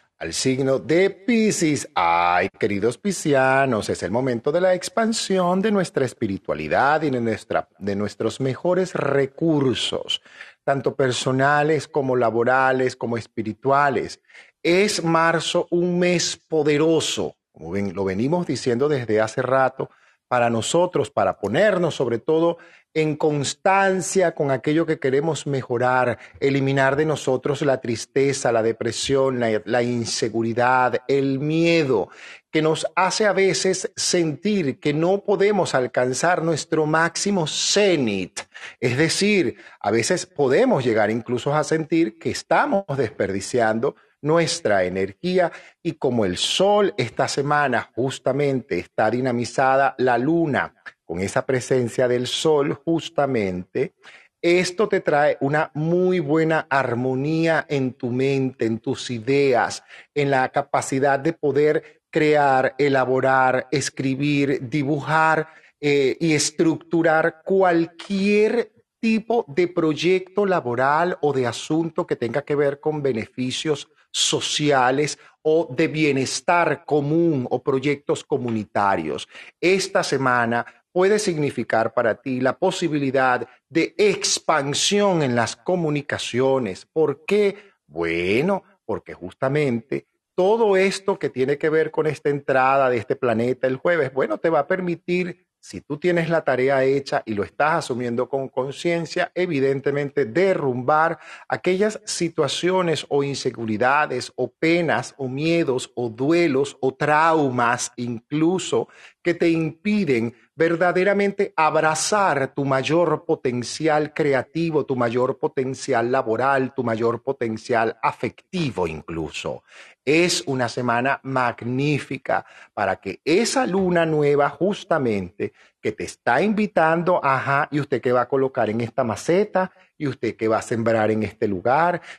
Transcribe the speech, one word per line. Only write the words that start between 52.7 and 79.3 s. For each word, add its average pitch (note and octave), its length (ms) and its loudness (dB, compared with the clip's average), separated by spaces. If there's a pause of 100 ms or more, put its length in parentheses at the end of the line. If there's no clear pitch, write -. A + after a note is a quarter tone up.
justamente, B2+ 1080 -2 (480)
esto F3+ 480 0
te - 120 0
trae D3 400 2
una D3+ 340 0
muy F3 460 0
buena D#3+ 500 0
armonía C3+ 1000 0
en C3 240 -2
tu B2+ 160 -6
mente, C3 560 -2
en A2+ 140 -2
tus - 320 -6
ideas, B2 720 0 (320)
en C#3 160 0
la C3 180 2
capacidad C#3 720 0
de D#3 140 -2
poder D3 760 0
crear, C#3+ 680 4
elaborar, C3 920 2
escribir, C#3 1000 -2
dibujar, D3+ 800 0 (300)
eh, C#3+ 400 2
y E3 140 2
estructurar D#3+ 1120 0
cualquier G3 1300 2 (280)
tipo A3+ 480 0
de E3+ 200 0
proyecto F3 800 0
laboral D3 720 0
o D3 100 2
de C3 140 0
asunto E3 600 -4
que D3+ 80 -2
tenga B2 260 -4
que D3 140 -4
ver C#3+ 240 0
con D3+ 240 -4
beneficios B2+ 840 -4 (220)
sociales C#3+ 1080 0 (220)
o D#3+ 280 2
de D#3 200 0
bienestar D3+ 960 0
común D3 640 0
o B2+ 100 -2
proyectos C#3+ 640 -2
comunitarios. G2+ 1040 -2 (320)